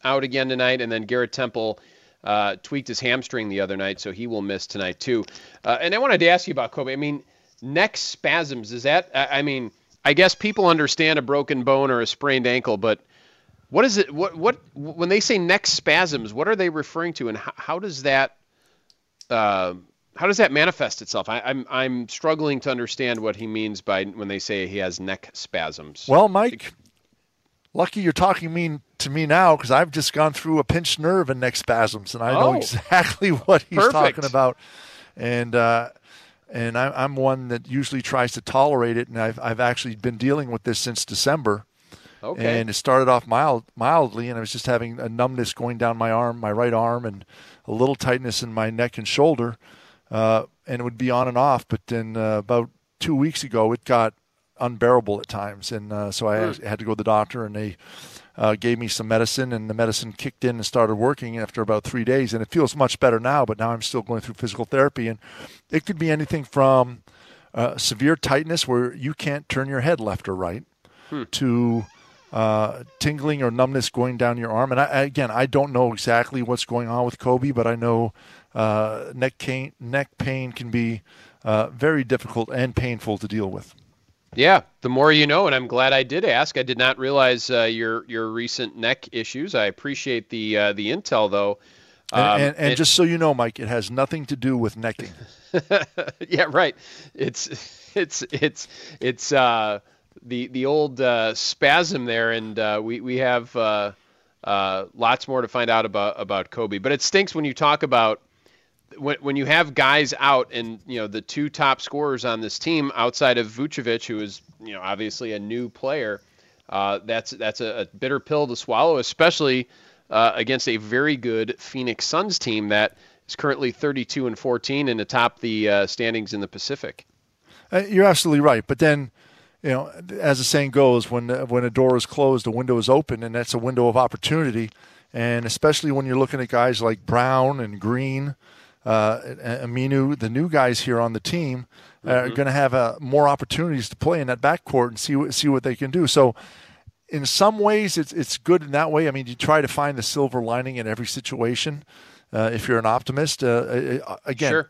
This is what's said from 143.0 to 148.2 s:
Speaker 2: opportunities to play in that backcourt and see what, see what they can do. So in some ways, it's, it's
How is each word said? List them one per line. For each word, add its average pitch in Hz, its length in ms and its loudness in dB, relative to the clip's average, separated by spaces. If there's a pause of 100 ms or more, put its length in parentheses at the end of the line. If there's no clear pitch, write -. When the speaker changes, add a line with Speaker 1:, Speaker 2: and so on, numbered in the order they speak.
Speaker 2:
opportunities 143 640 -2
to - 60 -18
play 165 260 0
in 131 60 -4
that 123 140 -2
backcourt 135 480 2
and 113 100 -14
see - 160 -2
what, 139 180 0
see - 140 0
what 135 160 2
they 127 120 -2
can 135 160 -6
do. 170 160 2
So 131 280 6 (760)
in 143 160 -6
some 214 340 2
ways, 208 380 2
it's, 156 160 -4
it's 156 240 -4